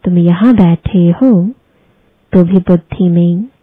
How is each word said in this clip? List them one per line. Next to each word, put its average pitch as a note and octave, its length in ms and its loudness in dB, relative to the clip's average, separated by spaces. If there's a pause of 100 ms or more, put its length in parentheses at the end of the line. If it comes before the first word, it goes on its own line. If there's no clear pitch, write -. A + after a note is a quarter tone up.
तुम F3+ 140 -2
यहाँ F3 380 2
बैठे F3 580 0
हो C4 180 0 (1000)
तो F#3 100 2
भी F3+ 160 0
बुद्धि F3+ 500 -2
में F3 360 -2 (180)